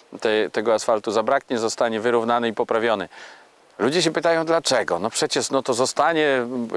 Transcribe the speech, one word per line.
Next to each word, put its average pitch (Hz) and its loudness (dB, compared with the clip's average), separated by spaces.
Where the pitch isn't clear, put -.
te-, 107 0
tego 113 0
asfaltu 107 0
zabraknie, 117 0
zostanie 113 0
wyrównany 120 2
i 110 -2
poprawiony. 110 0
Ludzie 143 2
się 160 2
pytają, 165 0
dlaczego? 131 0
No 104 -4
przecież, - -2
no 131 0
to 131 -2
zostanie 139 2